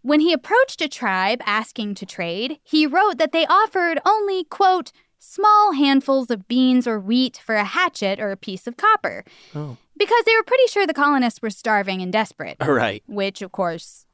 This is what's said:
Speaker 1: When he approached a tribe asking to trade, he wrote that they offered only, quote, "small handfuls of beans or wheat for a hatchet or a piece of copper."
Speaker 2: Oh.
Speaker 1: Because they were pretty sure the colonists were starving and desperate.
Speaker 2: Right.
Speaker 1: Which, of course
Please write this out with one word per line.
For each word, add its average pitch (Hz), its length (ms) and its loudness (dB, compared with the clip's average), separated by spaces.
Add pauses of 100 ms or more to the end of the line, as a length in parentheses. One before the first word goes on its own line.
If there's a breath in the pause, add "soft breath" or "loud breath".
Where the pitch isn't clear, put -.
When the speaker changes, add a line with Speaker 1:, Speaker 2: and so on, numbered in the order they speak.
Speaker 1:
When 294 200 2
he 339 120 4
approached 453 480 0
a 311 80 -4
tribe 208 560 -2
asking 214 520 -4
to 196 100 -14
trade, 190 560 -8
he 311 240 2
wrote 349 320 0
that 311 140 0
they 330 160 2
offered 359 580 2
only, 392 380 0
quote, 370 480 0 (260)
"small 415 560 2
handfuls 269 560 2
of 208 180 -6
beans 254 380 2
or 226 120 -2
wheat 247 460 -2
for 220 120 -2
a 208 80 0
hatchet 214 540 -2
or 208 120 -6
a 196 80 -8
piece - 280 -12
of 240 120 -14
copper." 415 460 0 (300 soft breath)
Speaker 2:
Oh. 147 220 -10 (200 soft breath)
Speaker 1:
Because 453 300 2
they 453 100 6
were 440 80 2
pretty 508 240 2
sure 403 180 0
the 302 80 -2
colonists 277 480 0
were 220 80 -4
starving 196 500 -2
and 180 120 -6
desperate. 202 520 -4
Speaker 2:
Right. 117 440 0
Speaker 1:
Which, 196 340 -6
of 185 80 -12
course - 640 -8